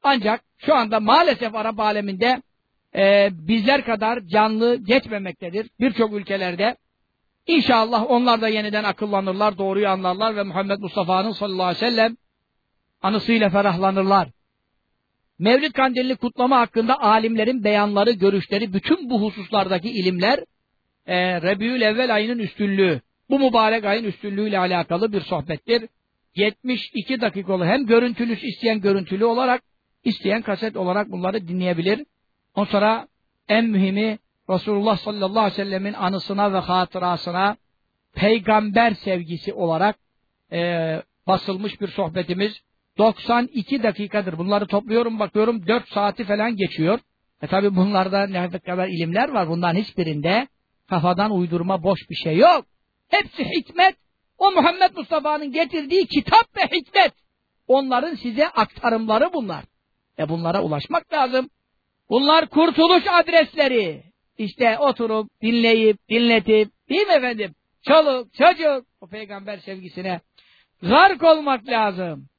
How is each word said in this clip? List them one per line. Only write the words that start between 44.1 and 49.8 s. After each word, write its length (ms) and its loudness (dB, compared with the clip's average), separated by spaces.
Bunları 280 -2
topluyorum, 520 -2
bakıyorum, 480 -2
dört 220 -2
saati 360 -4
falan 320 -2
geçiyor. 420 -2
E 40 -10
tabi 300 0
bunlarda 500 2
ne 240 -4
kadar 380 -6
ilimler 400 -2
var. 200 -2
Bunların 320 0